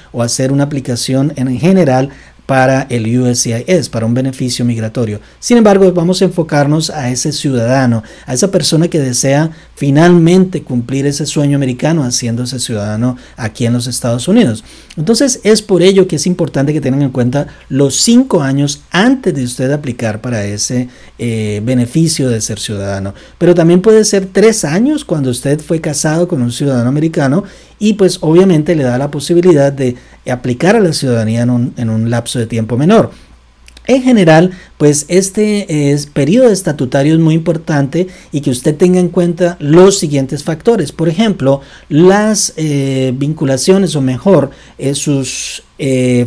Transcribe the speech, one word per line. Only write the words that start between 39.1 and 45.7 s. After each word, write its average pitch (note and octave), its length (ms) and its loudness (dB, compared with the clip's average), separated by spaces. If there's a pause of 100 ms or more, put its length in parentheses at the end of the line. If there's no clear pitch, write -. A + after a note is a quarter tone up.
los F3+ 400 4
siguientes C#3+ 440 -2
factores. E3+ 500 -2
Por E3 160 -2
ejemplo, D#3+ 500 0 (300)
las, G3 640 2
eh, C3+ 640 -2
vinculaciones D3+ 800 0
o C#3 40 -2
mejor, C#3 500 2 (260)
eh, - 180 -2
sus, - 680 -4 (160)